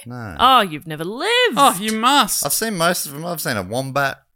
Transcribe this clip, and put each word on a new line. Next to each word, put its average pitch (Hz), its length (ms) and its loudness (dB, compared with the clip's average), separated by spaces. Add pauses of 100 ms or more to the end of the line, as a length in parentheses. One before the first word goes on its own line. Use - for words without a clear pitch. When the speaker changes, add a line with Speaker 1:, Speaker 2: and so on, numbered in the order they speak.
Speaker 1:
No. 110 320 -12
Speaker 2:
Oh, 254 220 6
you've 151 260 -6
never 156 160 -8
lived. 359 540 0
Speaker 3:
Oh, 254 220 6
you 220 180 -4
must. 240 480 2
Speaker 1:
I've 147 80 -2
seen 220 240 -2
most 170 280 0
of 147 60 -12
them. 147 140 -10
I've 175 160 -6
seen 135 160 -2
a 98 60 0
wombat. 135 600 -4 (120)